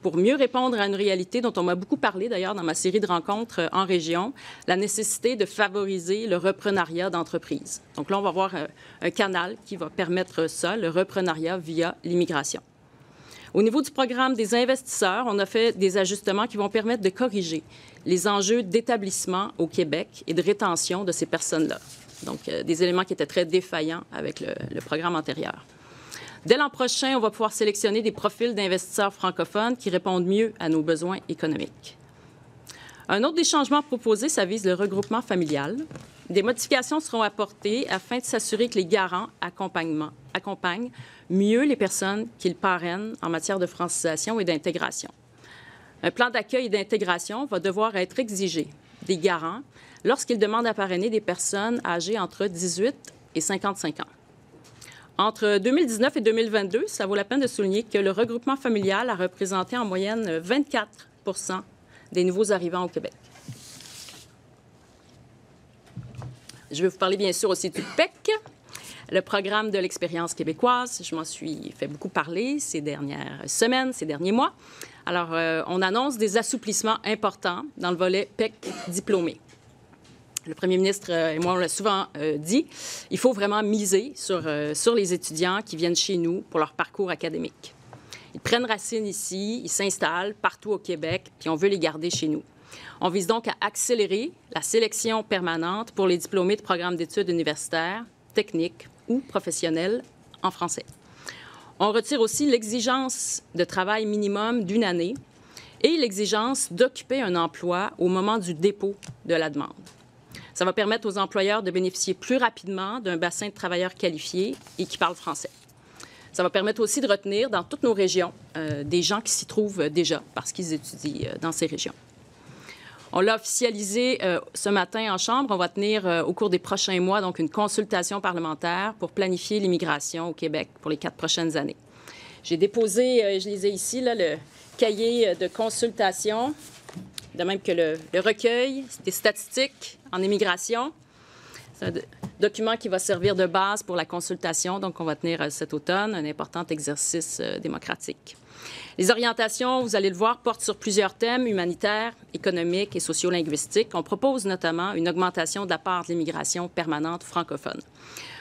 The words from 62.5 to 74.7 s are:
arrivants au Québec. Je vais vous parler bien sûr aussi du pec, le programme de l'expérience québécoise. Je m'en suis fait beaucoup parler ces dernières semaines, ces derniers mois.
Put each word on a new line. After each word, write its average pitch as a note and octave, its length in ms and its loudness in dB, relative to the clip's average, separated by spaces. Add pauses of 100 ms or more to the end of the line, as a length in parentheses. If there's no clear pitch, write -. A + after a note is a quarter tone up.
arrivants F3+ 340 0
au - 20 -6
Québec. - 260 -6 (3500)
Je D3 100 -4
vais F#3+ 60 4
vous F3+ 100 -2
parler F#3+ 200 2
bien F#3+ 160 2
sûr G3 180 0
aussi F3+ 180 0
du F#3+ 140 -6 (120)
pec, - 360 2 (800)
le F#3 100 4
programme G#3 480 -2
de G3 80 0
l'expérience F3 560 -2
québécoise. A#3+ 720 0
Je E3 120 -6
m'en D#3+ 80 -4
suis - 540 -8
fait C#3+ 80 -4
beaucoup D3 240 -8
parler F#3+ 480 -2
ces E3 240 -4
dernières C#3+ 640 -6
semaines, B3+ 480 2
ces - 140 -6
derniers D#3 240 -2
mois. C4+ 220 2 (520)